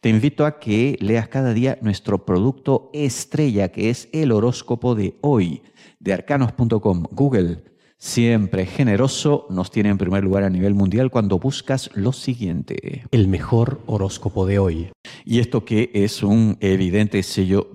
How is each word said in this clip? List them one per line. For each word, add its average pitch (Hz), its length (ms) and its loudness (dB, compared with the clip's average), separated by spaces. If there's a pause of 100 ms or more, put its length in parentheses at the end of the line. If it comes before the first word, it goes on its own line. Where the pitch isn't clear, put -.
te 120 80 0
invito 139 360 2
a 151 140 -2
que 117 400 0
leas 110 300 0
cada 131 240 0
día 123 280 0
nuestro 101 440 -2
producto 127 680 0
estrella, 139 760 -2
que 104 200 -2
es - 220 -6
el 156 220 0
horóscopo 120 640 0
de 98 260 -4
hoy, 101 400 0 (380)
de 98 120 -4
arcanos 120 400 0
punto 113 300 0
com. 87 280 0
Google, 98 540 0 (340)
siempre 110 680 0
generoso, 135 840 0
nos 92 220 -4
tiene 104 200 2
en 98 60 2
primer 98 280 0
lugar 98 180 2
a 95 60 2
nivel 92 240 0
mundial 101 360 2
cuando 190 300 0
buscas - 540 -4
lo 104 180 -2
siguiente. 120 1000 -6
El 101 180 4
mejor 117 560 0
horóscopo 95 600 -4
de 98 140 2
hoy. 85 320 -2 (320)
Y 117 160 0
esto 120 240 -2
que 107 300 0
es 104 280 -2
un 107 380 2
evidente 95 640 0
sello 98 520 0